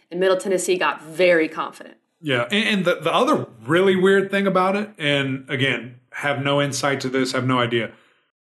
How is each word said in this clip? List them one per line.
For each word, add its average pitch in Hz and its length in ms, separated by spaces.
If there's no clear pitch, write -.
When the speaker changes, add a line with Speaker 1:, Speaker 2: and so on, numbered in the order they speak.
Speaker 1:
and 175 80
Middle 190 160
Tennessee 185 420
got 156 240
very 160 460
confident. - 480
Speaker 2:
Yeah, 131 300
and, 220 180
and 196 160
the, 170 160
the 156 120
other 202 340
really 185 320
weird 196 340
thing 196 160
about 185 300
it, 208 220
and 139 520
again, 127 460
have 139 320
no 143 180
insight 139 380
to 131 80
this, 131 240
have 127 140
no 127 120
idea. 117 340